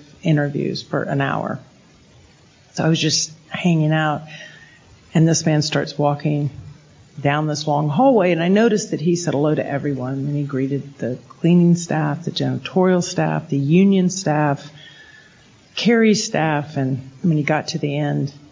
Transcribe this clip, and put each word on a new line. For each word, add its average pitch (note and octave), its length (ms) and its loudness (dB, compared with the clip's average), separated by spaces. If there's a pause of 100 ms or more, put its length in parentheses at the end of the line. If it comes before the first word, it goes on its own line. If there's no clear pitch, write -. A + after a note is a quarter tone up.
(220)
interviews D3 600 -2
for - 200 -6
an C#3 200 -4
hour. - 380 -4 (1120)
So - 100 -4
I D#3+ 60 2
was D#3+ 100 2
just - 320 -2 (160)
hanging D#3 440 2
out, D#3 300 0 (920)
and D#3+ 120 6
this D#3+ 200 2
man D3+ 160 2
starts D3 340 -4
walking D3 540 0 (680)
down C#3+ 280 0
this D3 200 -4
long D3+ 220 0
hallway, F#3+ 440 4
and D#3+ 100 0
I F3 60 0
noticed G#3 420 2
that - 100 -4
he E3+ 160 0
said D#3+ 160 -4
hello D3+ 220 0
to C#3+ 120 -4
everyone, C3+ 460 -4
and C#3 240 -4
he D3 80 -2
greeted C3+ 540 -6
the A#2+ 200 -6 (100)
cleaning F3 460 4
staff, D3+ 520 -2
the D3 40 -6
janitorial F3 720 0
staff, D#3 460 -2
the C#3 80 -2
union F3+ 540 4
staff, D3+ 600 -2 (1040)
Kerry's A3 500 4
staff, D#3 520 -2
and C3+ 340 -4 (120)
when D#3+ 140 2
he D3+ 60 0
got D3 260 -2
to D#3+ 100 -6
the C#3+ 180 -4
end, D3 360 -2 (200)